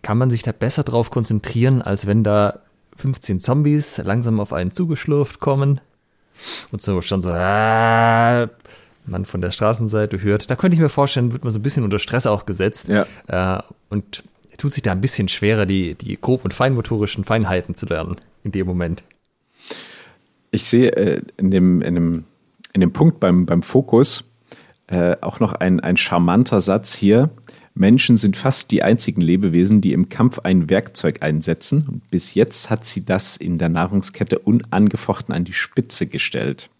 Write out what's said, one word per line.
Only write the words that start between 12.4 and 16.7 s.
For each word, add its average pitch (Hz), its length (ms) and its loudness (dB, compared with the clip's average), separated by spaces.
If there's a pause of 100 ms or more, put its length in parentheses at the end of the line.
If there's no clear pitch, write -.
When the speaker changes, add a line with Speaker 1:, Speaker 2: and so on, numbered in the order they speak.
Speaker 1:
gesetzt. 95 440 -2
Speaker 2:
Ja. 101 160 2 (220)
Speaker 1:
Äh, 92 340 -2 (280)
und - 340 -8 (340)
tut 139 160 -4
sich - 100 -6
da 104 80 0
ein 92 100 -2
bisschen 107 260 0
schwerer, 104 380 0
die, 95 300 -2
die - 260 -10
grob- 127 240 -2
und 98 80 -4
feinmotorischen 113 680 -2